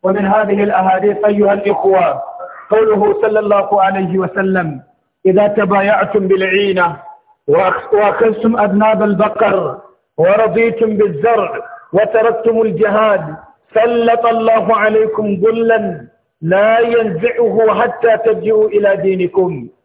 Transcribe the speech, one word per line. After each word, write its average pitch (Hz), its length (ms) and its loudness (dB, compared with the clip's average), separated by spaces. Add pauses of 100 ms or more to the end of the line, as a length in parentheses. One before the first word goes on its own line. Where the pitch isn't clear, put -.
ومن 196 240 0
هذه 202 360 0
الأحاديث 190 640 0
أيها 202 280 2
الإخوة 196 720 0 (480)
قوله 208 520 2
صلى 214 160 0
الله 202 440 0
عليه 190 360 -2
وسلم: 180 640 -4 (460)
"إذا 196 200 4
تبايعتم 202 840 0
بالعينة 190 680 0 (540)
وأخ-، 180 440 0
وأخذتم 220 680 0
أذناب 208 420 2
البقر 196 760 0 (400)
ورضيتم 220 760 0
بالزرع 208 640 0 (320)
وتركتم 220 680 0
الجهاد 202 760 0 (380)
سلط 233 520 2
الله 226 500 0
عليكم 214 500 0
ذلا 208 800 -2 (360)
لا 202 380 2
ينزعه 220 1000 0
حتى 233 340 0
ترجعوا 214 520 0
إلى 175 280 2
دينكم." 175 720 -2 (160)